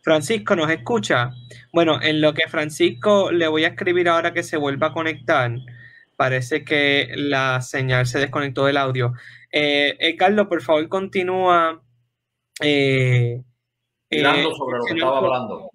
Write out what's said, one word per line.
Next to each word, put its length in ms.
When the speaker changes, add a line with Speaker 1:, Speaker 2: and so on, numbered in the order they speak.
Speaker 1:
Francisco, 540
¿nos 140
escucha? 600
Bueno, 300
en 180
lo 140
que 140
Francisco 840
le 160
voy 180
a 40
escribir 400
ahora 240
que 100
se 140
vuelva 320
a 40
conectar, 600
parece 480
que 500
la 460
señal 460
se 120
desconectó 480
del 120
audio. 340
Eh, 480
eh, 160
Carlos, 320
por 140
favor, 260
continúa, 920
eh, 800
Speaker 2:
Tirando 420
Speaker 1:
eh, 60
Speaker 2:
sobre 220
lo 60
que 100
Speaker 1:
mencionando 220
Speaker 2:
estaba 20
hablando. 380